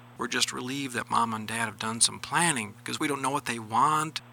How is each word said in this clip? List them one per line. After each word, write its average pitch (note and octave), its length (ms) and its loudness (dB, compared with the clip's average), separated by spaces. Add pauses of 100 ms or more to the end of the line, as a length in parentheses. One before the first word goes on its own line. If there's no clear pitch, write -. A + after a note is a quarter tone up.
(180)
"We're B2 80 -4
just A#2+ 260 0
relieved C3 420 -6
that A2+ 160 -2
mom A#2 220 2
and G#2+ 140 -6
dad A2+ 200 -2
have G#2 120 -8
done A2+ 220 -2
some A2 180 2
planning C3+ 600 0
because B2 200 -6
we D#3 100 0
don't C3+ 140 -2
know C3+ 80 2
what C#3 160 -2
they A#2 140 -2
want." D3 600 2 (120)